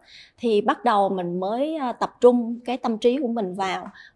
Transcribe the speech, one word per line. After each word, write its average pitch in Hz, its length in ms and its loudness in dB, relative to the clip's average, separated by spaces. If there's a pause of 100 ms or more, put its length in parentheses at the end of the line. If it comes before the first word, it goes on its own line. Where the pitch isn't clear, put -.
(380)
thì 214 220 2
bắt 240 240 -2
đầu 202 240 4
mình 180 320 -4
mới, 254 360 -4
ờ, 254 160 -4
tập - 280 -6
trung 240 440 4
cái 247 120 -4
tâm 233 220 -4
trí 247 200 2
của 262 100 -2
mình 208 260 -4
vào. 185 340 -4 (280)